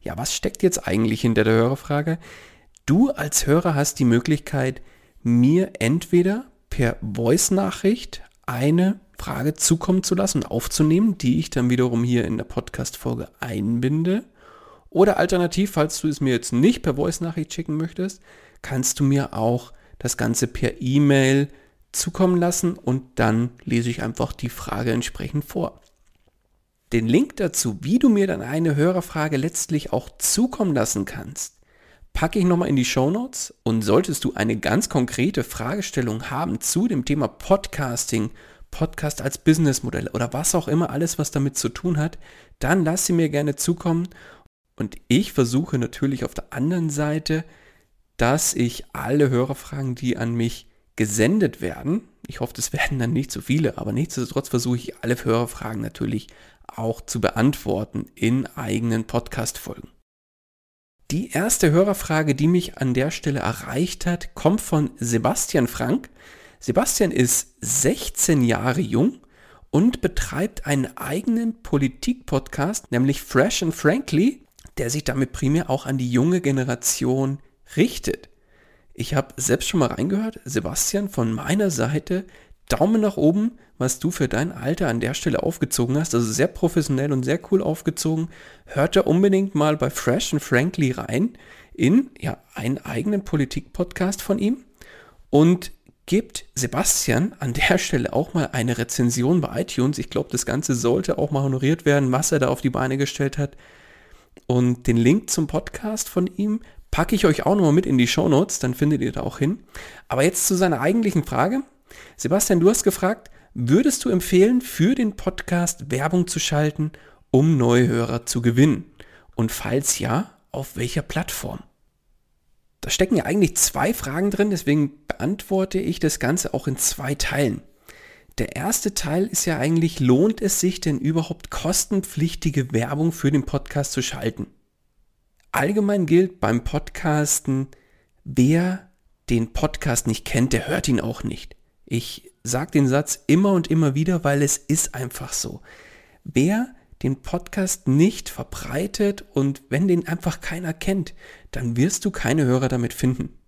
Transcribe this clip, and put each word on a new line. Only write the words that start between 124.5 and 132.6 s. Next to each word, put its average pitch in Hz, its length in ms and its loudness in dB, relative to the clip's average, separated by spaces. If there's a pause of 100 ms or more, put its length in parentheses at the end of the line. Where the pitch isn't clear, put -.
beantworte 190 720 -2
ich - 220 -4
das 156 180 0
Ganze - 340 -2
auch - 140 -4
in 131 80 -2
zwei - 400 -4
Teilen. - 460 -2 (760)
Der - 200 -4
erste 202 360 -2
Teil 175 340 -2
ist - 180 -2
ja 160 120 0
eigentlich, 160 440 0
lohnt 147 400 4
es 196 180 0
sich 185 220 0
denn 147 180 -2
überhaupt, 160 520 -2
kostenpflichtige 160 1200 -2